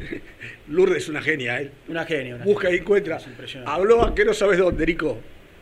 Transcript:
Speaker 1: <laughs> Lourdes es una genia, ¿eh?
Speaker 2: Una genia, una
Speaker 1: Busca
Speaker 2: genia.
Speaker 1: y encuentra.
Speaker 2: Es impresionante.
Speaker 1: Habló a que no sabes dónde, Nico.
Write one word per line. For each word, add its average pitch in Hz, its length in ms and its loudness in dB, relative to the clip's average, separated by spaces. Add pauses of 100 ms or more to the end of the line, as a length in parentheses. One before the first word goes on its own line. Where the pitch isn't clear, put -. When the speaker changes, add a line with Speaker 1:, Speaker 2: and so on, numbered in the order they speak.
(220)
Speaker 1:
<laughs> - 460 -20
Lourdes 170 360 2
es - 40 -10
una 151 140 -6
genia, 131 380 -2
¿eh? 139 100 -8 (180)
Speaker 2:
Una 160 160 -6
genia, 131 320 -6
una 120 80 -12
Speaker 1:
Busca 202 180 2
Speaker 2:
genia. 180 160 2
Speaker 1:
y - 20 0
encuentra. 175 360 0
Speaker 2:
Es 131 120 -14
impresionante. 127 440 -10
Speaker 1:
Habló 214 300 6
a 214 120 4
que 202 100 4
no 208 100 4
sabes 196 240 4
dónde, 170 280 2
Nico. 160 340 -2 (420)